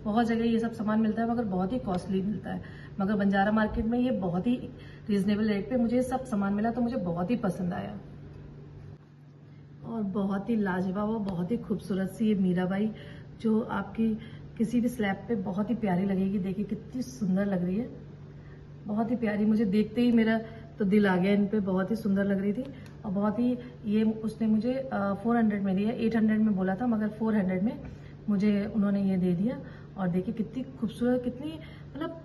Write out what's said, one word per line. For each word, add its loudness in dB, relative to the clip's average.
बहुत 2
जगह 0
ये 2
सब -2
सामान 0
मिलता 0
है 0
मगर 0
बहुत -2
ही -2
costly -2
मिलता -4
है, -6
मगर 0
बंजारा 4
market 2
में 2
ये 2
बहुत -2
ही 2
reasonable 2
rate 0
पे 0
मुझे 2
सब -2
सामान 0
मिला, 2
तो -4
मुझे 0
बहुत -2
ही 2
पसंद -2
आया। -6
और -6
बहुत -2
ही 2
लाजवाब 0
और -2
बहुत -2
ही 0
खूबसूरत -2
सी 0
ये 6
मीराबाई, 2
जो 4
आपकी -2
किसी 2
भी 2
slab 0
पे 2
बहुत -2
ही 2
प्यारी 2
लगेगी। 2
देखिए -2
कितनी -6
सुंदर 0
लग 0
रही 0
है, -2
बहुत 0
ही 2
प्यारी, 2
मुझे 4
देखते 2
ही 6
मेरा 6
तो 2
दिल 8
आ 4
गया 4
इन 6
पे, 2
बहुत 2
ही 2
सुंदर 2
लग 2
रही 0
थी। -2
और -4
बहुत 2
ही, 2
ये 4
उसने 0
मुझे, 2
अ, -2
फ़ोर 2
हंड्रेड 4
में 2
दिया, 2
एट 0
हंड्रेड 4
में 4
बोला 2
था, -2
मगर 0
फ़ोर 0
हंड्रेड 2
में -2
मुझे 2
उन्होंने 2
ये 2
दे 2
दिया। 0
और 0
देखिए 0
कितनी -4
खूबसूरत, -2
कितनी -6
मतलब -6